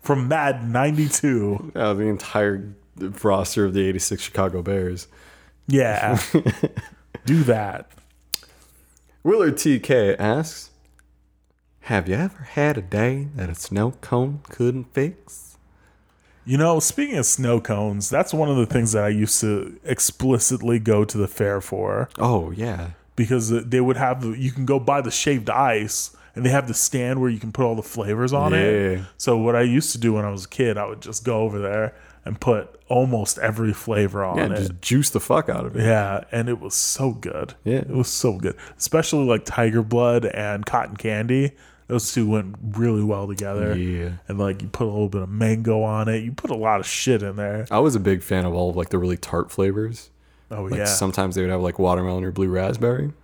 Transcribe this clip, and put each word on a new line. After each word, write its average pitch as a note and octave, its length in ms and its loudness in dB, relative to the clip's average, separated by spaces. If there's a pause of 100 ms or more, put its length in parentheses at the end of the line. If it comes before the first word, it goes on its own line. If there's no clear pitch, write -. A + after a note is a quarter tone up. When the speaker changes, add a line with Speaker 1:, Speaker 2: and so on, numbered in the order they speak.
Speaker 1:
from C3 280 0
Madden C#3 420 0
ninety-two. C3+ 1040 0
Speaker 2:
Yeah, G#2+ 180 0
the G2 120 0
entire G#2 680 0 (500)
roster G2 420 2
of F#2 80 0
the F#2+ 120 2
eighty-six F#2+ 380 -2
Chicago F#2 380 0
Bears. F2+ 460 -2 (600)
Speaker 1:
Yeah. A2 540 2 (520)
Speaker 2:
<laughs> - 520 -14
Speaker 1:
Do D3+ 180 4
that. G#2+ 480 -2 (1300)
Speaker 2:
Willard F#3 360 4
T C#3 240 4
K A2 340 4
asks, B2+ 540 -2 (1120)
"Have F#2+ 260 0
you F#2+ 80 0
ever E3 360 -4
had D3 260 0
a A2 40 -6
day A#2 540 -2
that F#2 140 -4
a E2+ 60 -6
snow G#2 440 -2
cone C3 400 -2 (100)
couldn't B2 440 -2
fix?" - 500 -4 (1040)
Speaker 1:
You B2+ 120 0
know, D#3+ 220 4
speaking C#4 380 -2
of B2 80 2
snow A#2+ 340 2
cones, G#2 500 -2
that's D3 240 0
one D#3 160 2
of C#3 60 2
the B2 100 4
things A2+ 280 0
that G#2+ 100 2
I G#2 60 2
used G#2+ 320 2
to G#2 420 -2
explicitly A#2+ 960 0
go G#2+ 240 4
to G#2+ 140 -4
the G2 100 0
fair G2+ 320 -2
for. G2+ 480 -4 (100)
Speaker 2:
Oh, G2+ 340 2
yeah. F2+ 400 -6 (260)
Speaker 1:
Because A#2 320 2
they A#2 320 0
would B2+ 160 2
have, B2+ 260 0
you B2 280 -4
can C3 140 -4
go C#3 140 2
buy C#3 220 0
the A#2+ 100 -4
shaved B2+ 380 0
ice, A2 680 0 (200)
and B2 100 -2
they B2+ 40 6
have C3 200 2
the A#2 40 -2
stand B2+ 460 -2
where B2+ 100 2
you A#2 80 -2
can G#2+ 140 -8
put C3 140 0
all A#2 100 0
the A2 80 -6
flavors A2 480 -2
on C#3+ 220 2
it. G#2 460 4
Speaker 2:
Yeah. F#2+ 40 -8 (140)
Speaker 1:
So B2 200 2
what A#2 200 2
I A#2+ 60 4
used B2 280 2
to - 60 -4
do A2+ 160 2
when G#2+ 100 0
I G#2 80 -2
was F#2+ 140 -8
a - 20 -20
kid, A#2 300 0
I G#2 80 -4
would G#2+ 160 -10
just A2+ 240 -8
go A2+ 160 0
over G#2 180 -2
there G#2 340 -2 (300)
and - 160 -8
put A2 480 0
almost B2 520 2
every A2 340 0
flavor G2+ 500 0
on F#2 140 -2
Speaker 2:
Yeah, G2 80 2
Speaker 1:
it. G2 100 -2
Speaker 2:
just F#2 240 -2
juice C3+ 300 2
the A2 100 0
fuck - 300 2
out - 160 -2
of - 100 -8
it. A2+ 80 0
Speaker 1:
Yeah, G#2 480 2
and A#2 160 -2
it A#2+ 140 -4
was G2 140 -8
so - 360 -2
good. F2 440 -8 (100)
Speaker 2:
Yeah. B2 140 2
Speaker 1:
It C3 100 -6
was B2 180 0
so A2 300 -2
good. F#2+ 180 -4 (220)
Especially, D#3 480 0
like, A#2 180 2
Tiger A2+ 400 0
Blood A#2+ 440 2
and G#2 380 -6
Cotton A#2 300 -2
Candy. A#2 560 0 (380)
Those A#2+ 240 -2
two A2+ 160 2
went G#2 280 -2 (180)
really A2+ 260 2
well G2+ 280 -2
together. G2+ 440 -2
Speaker 2:
Yeah. F2+ 420 -2 (120)
Speaker 1:
And, G2+ 100 -6
like, G2 240 0
you G2 60 -8
put - 200 -4
a - 40 0
little G#2 160 0
bit G2 140 -2
of F#2 80 -6
mango A2 540 2
on G#2+ 260 0
it. A2+ 120 0
You A#2 120 -6
put - 180 -6
a - 20 -2
lot A2 280 2
of F2+ 40 -6
shit A#2 380 0
in G2 140 -6
there. G#2 340 -4
Speaker 2:
I G#2 80 4
was C#3+ 160 4
a G#2+ 60 4
big F#2+ 220 2
fan F#2 200 0
of F2 100 0
all F2 160 0
of, F2 60 -4
like, F2 140 -2
the G2 80 0
really F2+ 180 0
tart - 360 -4
flavors. G#2+ 580 -2 (420)
Speaker 1:
Oh, G#2 120 -8
Speaker 2:
Like, G2+ 160 -4
Speaker 1:
yeah. G2+ 40 0
Speaker 2:
sometimes F#2+ 520 0
they F#2+ 80 0
would F2+ 60 0
have, F#2 120 0
like, F2 180 -2
watermelon F2+ 460 2
or F#2 80 -4
blue F#2+ 160 0
raspberry. A#2 640 0 (100)